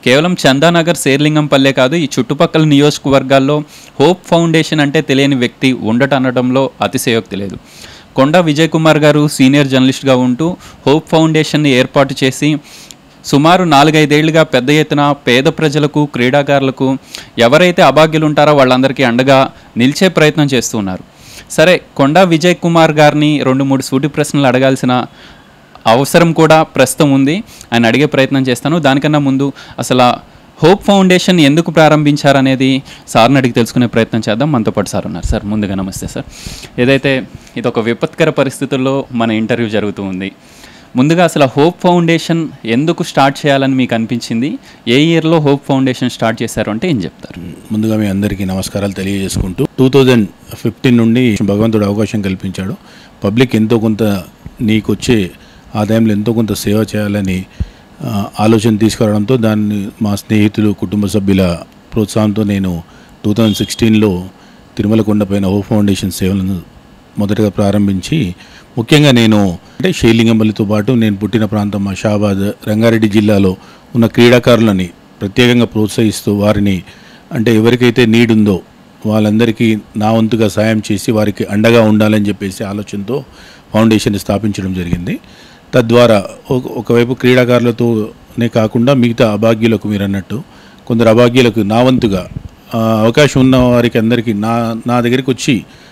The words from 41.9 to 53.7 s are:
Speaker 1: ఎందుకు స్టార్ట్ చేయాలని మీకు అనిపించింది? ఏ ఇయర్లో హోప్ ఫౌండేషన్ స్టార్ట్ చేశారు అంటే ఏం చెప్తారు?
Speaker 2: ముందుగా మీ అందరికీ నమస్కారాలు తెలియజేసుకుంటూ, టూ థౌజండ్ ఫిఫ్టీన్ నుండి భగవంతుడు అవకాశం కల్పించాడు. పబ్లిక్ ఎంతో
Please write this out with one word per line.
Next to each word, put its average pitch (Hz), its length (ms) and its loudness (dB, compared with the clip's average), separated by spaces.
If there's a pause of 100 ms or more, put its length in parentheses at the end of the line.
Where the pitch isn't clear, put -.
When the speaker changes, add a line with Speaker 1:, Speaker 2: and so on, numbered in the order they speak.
Speaker 1:
ఎందుకు 147 380 -2
స్టార్ట్ 139 440 -2
చేయాలని 135 280 0
మీకు 127 200 -2
అనిపించింది? 117 640 -6 (300)
ఏ 120 100 2
ఇయర్లో 160 400 2
హోప్ 143 300 0
ఫౌండేషన్ 131 420 -2
స్టార్ట్ 113 320 -4
చేశారు 107 280 -6
అంటే 113 200 -4
ఏం 107 140 -2
చెప్తారు? - 420 -16 (260)
Speaker 2:
ముందుగా 110 240 -2
మీ 107 100 0
అందరికీ 98 380 -4
నమస్కారాలు 95 480 -6
తెలియజేసుకుంటూ, 98 760 -6 (120)
టూ 131 100 4
థౌజండ్ 127 400 4 (260)
ఫిఫ్టీన్ 120 420 -2
నుండి 113 460 2
భగవంతుడు 107 420 0
అవకాశం 104 380 -4
కల్పించాడు. 95 520 -8 (500)
పబ్లిక్ 117 320 0
ఎంతో 110 220 2